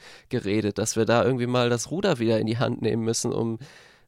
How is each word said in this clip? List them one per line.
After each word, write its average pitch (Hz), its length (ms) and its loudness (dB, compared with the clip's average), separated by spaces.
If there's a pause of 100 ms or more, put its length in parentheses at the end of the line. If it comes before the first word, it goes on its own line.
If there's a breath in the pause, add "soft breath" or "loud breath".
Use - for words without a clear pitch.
(300 loud breath)
geredet, 104 480 0
dass 104 180 -2
wir 113 100 2
da 110 180 4
irgendwie 120 240 0
mal 123 220 2
das 120 200 -2
Ruder 175 300 0
wieder 113 200 2
in 110 80 -2
die 110 100 0
Hand 120 240 -2
nehmen 113 220 0
müssen, 117 300 -2
um, 113 260 -4 (480 loud breath)